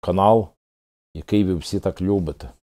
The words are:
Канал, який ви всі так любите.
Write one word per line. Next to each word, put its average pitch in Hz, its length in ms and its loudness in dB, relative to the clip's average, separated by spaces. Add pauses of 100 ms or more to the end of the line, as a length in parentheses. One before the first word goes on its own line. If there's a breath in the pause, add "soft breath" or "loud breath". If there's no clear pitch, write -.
Канал, 98 460 2 (640)
який 104 300 0
ви 92 120 0
всі 90 240 -6
так 92 220 -6
любите. 92 480 -2 (140)